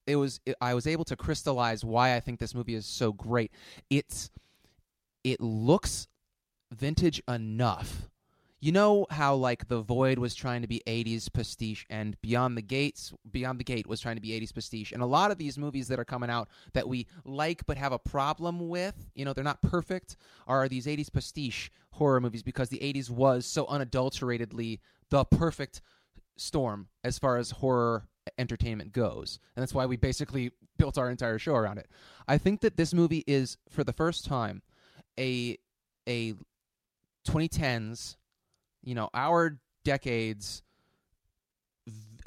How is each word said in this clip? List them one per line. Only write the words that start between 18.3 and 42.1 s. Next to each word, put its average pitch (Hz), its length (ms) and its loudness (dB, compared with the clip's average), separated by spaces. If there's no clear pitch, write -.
with, 180 460 -6
you 135 100 -8
know, 139 80 -2
they're 135 120 -4
not 143 180 0
perfect, - 540 -2
are 135 180 4
these 127 220 -2
eighties 147 200 -2
pastiche - 640 -4
horror 135 280 4
movies 117 220 -2
because 127 260 -2
the - 140 -6
eighties 135 260 -4
was 123 380 4
so - 200 -2
unadulteratedly 120 1120 -2
the 139 140 6
perfect - 560 2
storm 107 520 -2
as 123 160 -2
far 127 200 2
as 120 120 -2
horror 117 560 2
entertainment 113 560 -2
goes. - 460 -2
And 123 60 -2
that's 131 100 -4
why 131 140 0
we 127 100 -2
basically 127 540 -2
built 143 220 2
our 123 120 0
entire 117 280 -2
show 156 160 0
around 107 240 2
it. - 100 -16
I 143 100 4
think 196 240 4
that 214 160 4
this 165 160 2
movie 165 340 4
is, 139 300 2
for 147 140 0
the 123 80 -2
first - 340 -2
time, 110 360 -4
a, 123 380 -2
a 117 260 -2
twenty 160 240 2
tens, 117 680 -2
you 127 100 -8
know, 110 200 -4
our 156 440 4
decade's 113 800 -2
v-, 107 400 -18